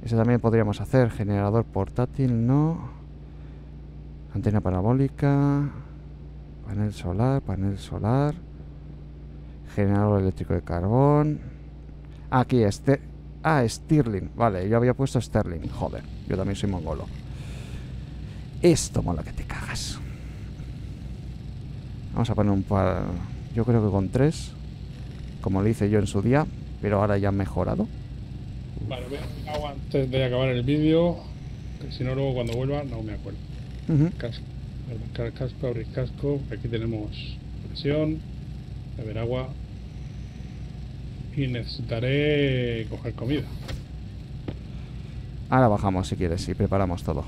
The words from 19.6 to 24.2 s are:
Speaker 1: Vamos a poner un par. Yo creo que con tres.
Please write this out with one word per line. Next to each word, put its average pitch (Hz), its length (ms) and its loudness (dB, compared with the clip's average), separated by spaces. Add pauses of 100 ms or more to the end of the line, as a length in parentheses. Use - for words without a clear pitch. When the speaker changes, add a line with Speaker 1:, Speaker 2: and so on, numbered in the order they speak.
Speaker 1:
Vamos 113 160 2
a 107 60 2
poner 104 180 4
un 95 100 4
par. 95 400 4 (520)
Yo 117 100 2
creo 120 200 6
que 104 60 4
con 98 200 2
tres. 139 420 2 (880)